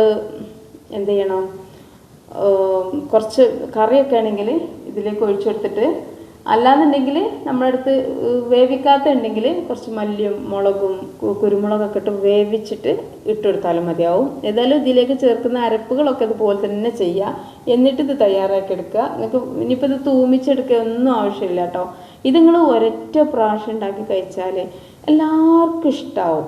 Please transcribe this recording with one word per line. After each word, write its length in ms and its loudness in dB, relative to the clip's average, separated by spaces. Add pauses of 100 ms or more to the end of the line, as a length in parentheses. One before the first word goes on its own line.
(920)
എന്ത് 200 -6
ചെയ്യണം, 320 0 (960)
ഏഹ്, 440 2 (260)
കുറച്ച് 360 2 (260)
കറിയൊക്കെ 480 2
ആണെങ്കിൽ 320 -2 (360)
ഇതിലേക്ക് 380 -4
ഒഴിച്ചു 240 0
കൊടുത്തിട്ട്, 380 -2 (600)
അല്ലാന്നുണ്ടെങ്കിൽ 720 4 (260)
നമ്മുടെ 280 -2
അടുത്ത്, 220 0 (300)
ഏഹ്, 240 0
വേവിക്കാത്ത 680 4
ഉണ്ടെങ്കിൽ 320 -2 (140)
കുറച്ച് 300 -10
മല്ലിയും 440 -4 (140)
മുളകും 440 0 (240)
കു-, 200 -4
കുരുമുളകൊക്കെ 680 0
ഇട്ട് 180 -4
വേവിച്ചിട്ട് 720 0 (340)
ഇട്ട് 200 -2
കൊടുത്താലും 400 0
മതിയാവും. 420 0 (160)
ഏതായാലും 340 2
ഇതിലേക്ക് 400 2
ചേർക്കുന്ന 420 0
അരപ്പുകളൊക്കെ 680 0
ഇതുപോലെ 340 0
തന്നെ 320 -4
ചെയ്യുക. 400 -2 (360)
എന്നിട്ട് 340 4
ഇത് 180 -2
തയ്യാറാക്കി 540 2
എടുക്കുക. 360 -2
നിങ്ങൾക്ക് 300 -2 (200)
ഇനിയിപ്പോൾ 300 0
ഇത് 160 -4
തൂമിച്ചെടുക്കുക 720 2
ഒന്നും 360 0
ആവശ്യമില്ല 500 -2
കേട്ടോ. 200 -4 (400)
ഇത് 120 2
നിങ്ങൾ 200 8 (100)
ഒരൊറ്റ 500 0 (140)
പ്രാവശ്യം 440 -2
ഉണ്ടാക്കി 300 -6
കഴിച്ചാൽ 520 -6 (500)
എല്ലാവർക്കും 840 4
ഇഷ്ടമാവും. 580 -4